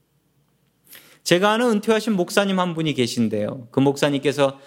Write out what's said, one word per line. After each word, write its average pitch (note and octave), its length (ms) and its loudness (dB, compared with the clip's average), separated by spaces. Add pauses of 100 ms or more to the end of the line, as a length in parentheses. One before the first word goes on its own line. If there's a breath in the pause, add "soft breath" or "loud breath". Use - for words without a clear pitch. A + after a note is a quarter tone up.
(1200 loud breath)
제가 F#3 280 2
아는 A#3 200 0
은퇴하신 A3 420 0
목사님 F#3+ 460 0
한 F3+ 160 -2
분이 D#3+ 180 -2
계신데요. A#2 800 -2
그 - 80 0
목사님께서 C#3 880 0